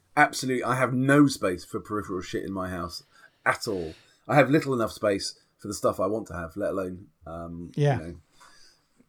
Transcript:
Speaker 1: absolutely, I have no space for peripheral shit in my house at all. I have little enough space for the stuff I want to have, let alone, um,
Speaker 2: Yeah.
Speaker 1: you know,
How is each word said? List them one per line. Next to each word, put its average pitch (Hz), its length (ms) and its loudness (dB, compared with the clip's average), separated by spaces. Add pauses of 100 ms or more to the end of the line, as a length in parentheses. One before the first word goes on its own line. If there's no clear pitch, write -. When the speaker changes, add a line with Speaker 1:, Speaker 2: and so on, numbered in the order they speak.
(160)
Speaker 1:
absolutely, 131 480 2
I 123 120 0
have 127 180 0
no 139 340 8
space 95 380 -2
for 107 140 -6
peripheral 95 420 -6
shit - 220 -6
in 95 80 -6
my 92 180 -6
house 90 340 -8 (420)
at - 220 0
all. 87 260 -4 (340)
I 117 80 2
have 131 140 6
little 139 240 2
enough 113 180 0
space - 480 -2 (180)
for 101 120 -12
the 101 40 -4
stuff 107 280 0
I 92 60 0
want 107 200 -4
to 85 60 -12
have, 82 240 -8
let 92 140 -2
alone, 92 360 -6 (180)
um, 85 500 -12
Speaker 2:
Yeah. 143 260 2
Speaker 1:
you 78 60 -10
know, 87 80 -12 (920)